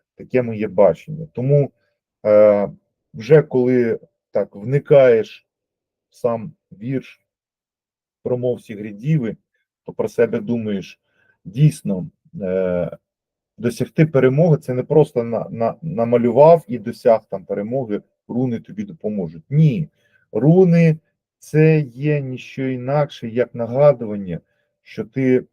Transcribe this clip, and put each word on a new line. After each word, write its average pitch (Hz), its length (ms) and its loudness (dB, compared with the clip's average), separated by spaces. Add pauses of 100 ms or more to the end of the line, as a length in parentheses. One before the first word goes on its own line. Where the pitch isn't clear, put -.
(160)
таке - 260 -4
моє 110 260 -6
бачення. 101 680 0
Тому, 139 380 0 (540)
е, 104 460 4 (420)
вже 131 280 4
коли 123 580 0 (320)
так 104 240 -4
вникаєш 123 920 2 (600)
в - 60 -20
сам 113 360 -6 (200)
вірш 123 540 -12 (1000)
"Промов 123 380 -4
Сігрідіви", 110 760 -4 (460)
то - 100 -18
про 110 160 -6
себе 117 300 0
думаєш, 107 600 -6 (460)
дійсно, 101 640 -2 (320)
е, 92 560 -4 (600)
досягти 120 480 -2
перемоги — 143 560 2
це - 120 -8
не 123 100 -4
просто 143 400 0
на, 113 260 -6
на, 113 320 -4
намалював 120 840 4
і 120 120 -8
досяг 110 500 0
там 95 160 -10
перемоги, 104 560 -6 (260)
руни 120 320 -4
тобі 101 240 -14
допоможуть. 92 680 -10
Ні, 135 400 0 (420)
руни — 170 680 4 (420)
це 156 400 2
є 143 420 -4
ніщо 131 460 -8
інакше, 131 640 -6
як 117 260 -4
нагадування, 117 840 0 (420)
що - 240 -12
ти, 127 480 0